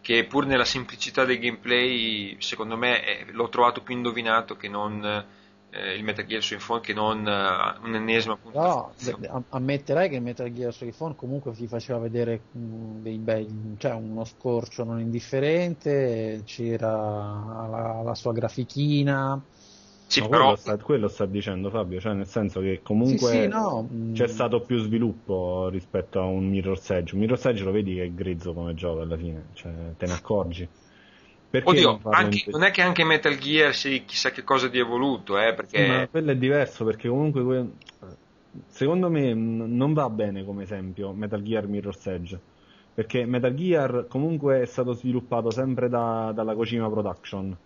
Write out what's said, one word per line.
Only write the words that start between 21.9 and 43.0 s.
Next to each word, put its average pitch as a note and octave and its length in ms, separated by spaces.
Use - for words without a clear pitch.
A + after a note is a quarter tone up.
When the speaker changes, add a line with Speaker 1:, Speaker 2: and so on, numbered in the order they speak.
Speaker 3:
cioè G#2 140
nel G2 120
senso G2 340
che F#2+ 220
comunque A#2+ 480
Speaker 2:
Sì, A#2+ 120
sì, G#2 40
no, E3 420
mm. A2+ 240
Speaker 3:
c'è A#2 140
stato A2+ 360
più B2 160
sviluppo F#2+ 920
rispetto F#2 500
a F#2 60
un F#2+ 240
Mirror's F#2+ 420
Edge. F2 240
Un F#2+ 60
Mirror's A#2+ 260
Edge A2+ 160
lo F#2+ 80
vedi G2 240
che F2+ 80
è F2+ 100
grezzo F2 400
come E2+ 220
gioco E2 280
alla E2 140
fine, D#2 360
cioè - 200
te F2+ 100
ne F2+ 80
accorgi. F2 540
Perché C3 220
Speaker 1:
Oddio, D#3 200
Speaker 3:
non G#2+ 100
farlo A2 260
Speaker 1:
anche, G#3 120
Speaker 3:
in F#3 40
te- G3+ 140
Speaker 1:
non D#3 80
è G3 80
che F#3+ 100
anche E3+ 220
Metal D#3 340
Gear D3 340
sia C3+ 280
chissà - 320
che B2+ 100
cosa C3 240
di B2 140
evoluto, A#2+ 580
eh, A2 160
perché A2 240
Speaker 3:
Sì, G2+ 60
ma B2+ 260
quello D#3+ 220
è C3+ 40
diverso, C3 480
perché A2 240
comunque C3+ 360
que-, B2+ 240
secondo F3 440
me C#3+ 220
n-, A2+ 440
non C#3 160
va D3 180
bene G#2 340
come G2+ 200
esempio F#2+ 480
Metal G#2 300
Gear G#2+ 260
Mirror's G2+ 380
Edge, F2+ 320
perché A#2+ 340